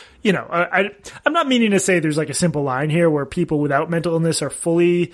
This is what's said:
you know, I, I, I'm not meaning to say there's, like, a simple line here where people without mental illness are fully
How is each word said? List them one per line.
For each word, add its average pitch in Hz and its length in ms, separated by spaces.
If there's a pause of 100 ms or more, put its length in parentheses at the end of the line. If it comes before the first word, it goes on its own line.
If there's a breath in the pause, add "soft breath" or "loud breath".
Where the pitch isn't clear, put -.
(240 loud breath)
you 214 100
know, 127 160
I, 175 320
I, 208 100 (360 loud breath)
I'm 294 60
not 330 140
meaning 233 240
to 196 80
say 185 200
there's, 151 180
like, 156 140
a - 20
simple 151 300
line 135 260
here 170 200
where 147 180
people 160 320
without 147 300
mental 165 240
illness 165 280
are 143 80
fully 175 640